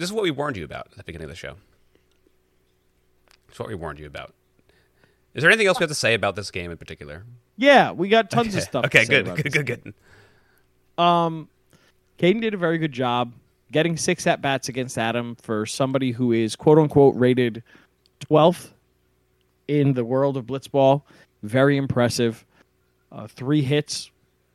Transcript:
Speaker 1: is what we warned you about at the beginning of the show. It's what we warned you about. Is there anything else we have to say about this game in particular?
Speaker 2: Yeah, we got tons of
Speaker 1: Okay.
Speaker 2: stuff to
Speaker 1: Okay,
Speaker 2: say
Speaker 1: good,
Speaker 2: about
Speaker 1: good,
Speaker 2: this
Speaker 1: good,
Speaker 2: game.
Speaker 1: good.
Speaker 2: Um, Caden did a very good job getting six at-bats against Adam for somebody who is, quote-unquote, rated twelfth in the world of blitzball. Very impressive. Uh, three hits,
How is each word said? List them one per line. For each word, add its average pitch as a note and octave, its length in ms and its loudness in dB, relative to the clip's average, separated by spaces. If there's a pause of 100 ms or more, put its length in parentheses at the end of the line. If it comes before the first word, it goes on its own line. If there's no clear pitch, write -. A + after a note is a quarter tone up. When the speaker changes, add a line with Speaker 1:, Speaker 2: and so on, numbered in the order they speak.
Speaker 1:
is F#3 80 -8
what A3 100 -4
we F3+ 80 0
warned C#3+ 260 -6
you E2 80 -10
about - 280 -14
at - 60 -20
the F#2+ 60 -20
beginning D#2+ 220 -14
of C2+ 40 -14
the - 60 -16
show. C2+ 180 -14 (1900)
It's - 100 -20
what - 100 -10
we A2+ 60 -10
warned D#2 240 -12
you D2+ 80 -18
about. C#2+ 260 -16 (1000)
Is A#2+ 80 -6
there E3 80 6
anything A3 160 4
else F#3 120 2
we F3+ 60 0
have D3+ 60 -4
to D3 40 -8
say A2+ 200 2
about G2 220 -2
this G#2 140 -10
game F2 200 -10
in E2+ 60 -12
particular? D#2 480 -18 (320)
Speaker 2:
Yeah, A3 360 4
we E3 160 -6
got A3+ 220 2
tons A#3 180 -2
of G3+ 60 -8
Speaker 1:
Okay. C3+ 100 -2
Speaker 2:
stuff B2 180 -6
to A#2+ 60 0
Speaker 1:
Okay, A#2 160 6
Speaker 2:
say - 60 -4
Speaker 1:
good, B2+ 160 2
Speaker 2:
about F2+ 100 -8
Speaker 1:
good, - 100 -4
Speaker 2:
this C#3+ 80 -6
Speaker 1:
good, D3 120 -2
Speaker 2:
game. A#2 280 -12 (1000)
Speaker 1:
good. E3+ 60 0
Speaker 2:
Um, E3+ 460 0 (680)
Caden G3 220 2
did A3 140 -4
a - 20 -8
very E3+ 220 -2
good D#3 140 -4
job B2 400 -2 (400)
getting D#3+ 240 0
six - 300 -2
at-bats C#3 420 -2
against B2+ 300 -8
Adam A#2 380 -4
for G#2+ 300 -6
somebody C3+ 440 -2
who A#2 220 0
is, A2+ 240 0
quote-unquote, D3+ 600 6
rated A#2+ 460 2 (560)
twelfth D3+ 560 2 (960)
in C#3+ 260 2
the B2 100 -2
world C3 320 0
of B2 100 -8
blitzball. C3+ 560 2 (400)
Very C3 340 2
impressive. A#2+ 680 -2 (680)
Uh, - 160 -16
three C#3+ 340 -2
hits, D3 480 -4 (440)